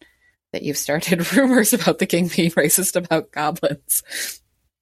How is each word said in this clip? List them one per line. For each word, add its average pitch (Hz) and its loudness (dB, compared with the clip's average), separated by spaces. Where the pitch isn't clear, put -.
that - -8
you've 143 -4
started 170 -2
<laughs> 185 4
rumors 254 4
about 185 2
the 190 0
king 175 0
being 170 2
racist 180 0
about 165 -2
goblins. - -4